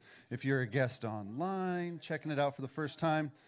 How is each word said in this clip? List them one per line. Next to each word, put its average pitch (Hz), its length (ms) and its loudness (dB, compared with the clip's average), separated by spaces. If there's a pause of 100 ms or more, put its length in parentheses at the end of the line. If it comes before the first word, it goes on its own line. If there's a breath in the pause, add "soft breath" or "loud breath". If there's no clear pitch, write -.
(300 loud breath)
if 127 160 -4
you're 135 160 4
a 123 40 -2
guest 120 380 0
online, 170 960 -2
checking 156 300 -4
it 143 80 0
out 143 180 4
for 131 60 -8
the 127 60 -4
first 151 300 -4
time, 156 320 4 (180 loud breath)